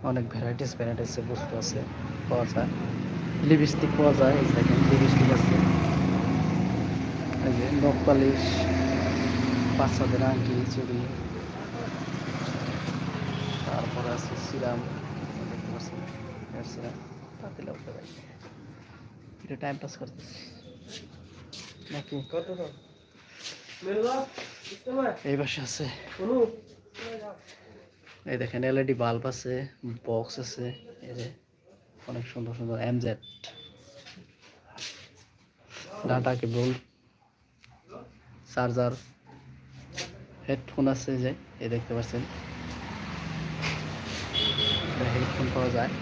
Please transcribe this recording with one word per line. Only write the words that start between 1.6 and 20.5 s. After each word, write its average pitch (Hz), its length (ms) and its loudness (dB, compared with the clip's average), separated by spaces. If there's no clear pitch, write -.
আছে, - 180 -2
পাওয়া 120 240 4
যায়। 113 160 2
লিপস্টিক 151 480 6
পাওয়া 147 220 6
যায়, 135 220 8
এই - 60 4
যে - 120 4
দেখেন 127 200 6
লিপস্টিক 131 460 8
আছে, - 180 6
এই 127 100 4
যে 120 80 4
নখ 139 220 6
পালিশ, 135 380 8
বাচ্চাদের 135 520 4
আংটি, 123 240 4
চুড়ি, 123 260 -2
তারপরে 117 520 0
আছে - 160 -4
সিরাম, 123 340 -2
দেখতে - 240 -6
পাচ্ছেন, - 260 -8
হেয়ার 120 220 -8
সিরাম, 120 220 -8
পাতিলা - 340 -10
উঠে - 200 -14
যায়। - 120 -14
এটা 139 200 -8
টাইম 143 180 -2
পাস 147 180 -10
করতেছি। - 380 -12